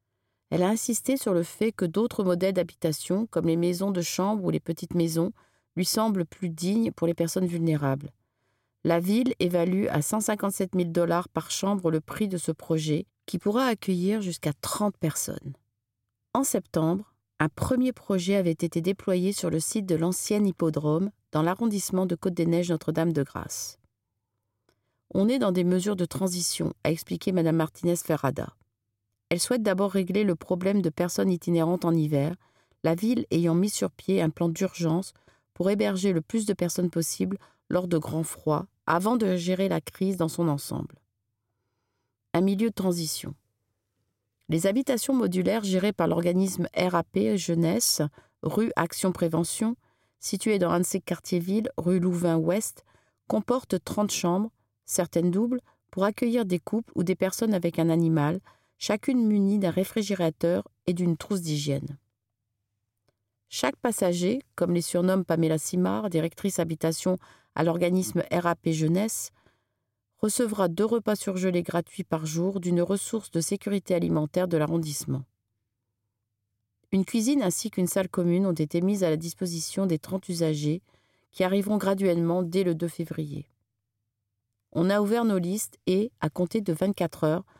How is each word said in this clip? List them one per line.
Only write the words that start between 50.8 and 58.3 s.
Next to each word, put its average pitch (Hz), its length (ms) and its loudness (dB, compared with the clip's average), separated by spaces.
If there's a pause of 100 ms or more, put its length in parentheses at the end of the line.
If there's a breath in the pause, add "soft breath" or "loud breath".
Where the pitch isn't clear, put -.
ses - 160 -4
quartiers-villes, 185 760 -2
rue 180 220 2
Louvain-Ouest, 175 840 0 (440 soft breath)
comportent 220 560 -2
trente 208 260 -2
chambres, 190 400 0 (360)
certaines 175 440 0
doubles, 240 320 0 (300 soft breath)
pour 190 120 -2
accueillir 233 420 0
des 180 120 0
couples - 380 -4
ou - 80 0
des 175 120 0
personnes 208 380 0
avec 170 240 0
un 165 120 2
animal, 165 500 2 (420 soft breath)